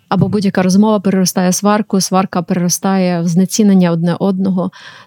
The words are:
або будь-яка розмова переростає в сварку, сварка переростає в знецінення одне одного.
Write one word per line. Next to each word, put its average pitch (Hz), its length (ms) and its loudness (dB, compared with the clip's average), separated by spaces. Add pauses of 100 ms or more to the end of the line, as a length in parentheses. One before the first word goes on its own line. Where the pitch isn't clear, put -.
(140)
або 196 160 0
будь-яка 196 340 -2
розмова 202 380 2
переростає 185 500 0
в 185 40 0
сварку, 208 460 0
сварка 185 420 -2
переростає 180 760 -2
в 170 80 -2
знецінення 185 640 2
одне 170 300 0
одного. 190 500 -2 (360)